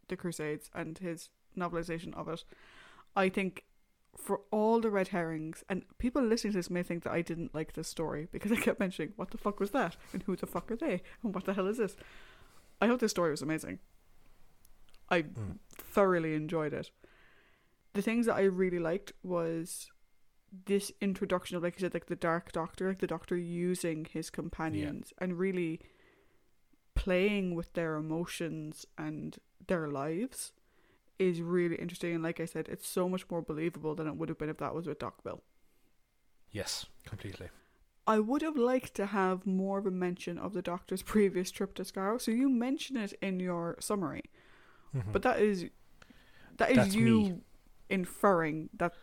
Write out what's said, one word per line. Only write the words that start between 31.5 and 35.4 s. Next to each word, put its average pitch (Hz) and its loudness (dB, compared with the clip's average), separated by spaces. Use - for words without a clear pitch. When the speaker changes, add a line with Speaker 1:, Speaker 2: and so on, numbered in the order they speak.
Speaker 1:
interesting. 175 -4
And 165 0
like 165 -2
I 165 -2
said, 160 -6
it's - -8
so 180 2
much 185 -2
more 170 -2
believable 156 -2
than 156 -4
it 147 -4
would 160 -4
have 160 -6
been 151 -4
if 156 -6
that - -4
was 170 -6
with 151 -6
Doc - -8
Bill. - -8